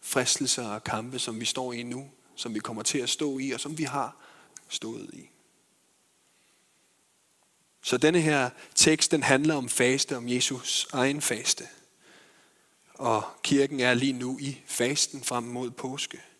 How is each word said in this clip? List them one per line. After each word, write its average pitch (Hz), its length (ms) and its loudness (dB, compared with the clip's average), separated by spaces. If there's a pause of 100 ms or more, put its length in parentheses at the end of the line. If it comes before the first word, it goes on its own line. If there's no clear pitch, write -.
fristelser 123 680 0
og 107 160 -6
kampe, 127 360 -4
som 113 200 -4
vi 117 60 -4
står 127 280 -4
i 120 100 -8
nu, 127 280 -10 (240)
som 117 180 -8
vi 107 60 -2
kommer 110 240 -8
til - 140 0
at 123 120 -2
stå 139 300 -2
i, 139 120 -4
og - 80 -4
som 151 180 -8
vi 156 60 -2
har 135 320 -4 (540)
stået 110 440 -8
i. - 160 -20 (2500)
Så - 160 0
denne 156 240 6
her 147 280 4 (260)
tekst, - 360 6
den 147 120 2
handler 143 320 4
om 127 140 -2
faste, 131 480 2
om 120 120 -6
Jesus - 640 0
egen 139 280 2
faste. - 460 -2 (1300)
Og 113 260 0 (200)
kirken 139 360 2
er 123 140 6
lige 127 200 2
nu 127 260 -6
i 143 260 -8
fasten 135 580 0
frem 120 200 -2
mod 120 280 -6
påske. 131 500 -8 (180)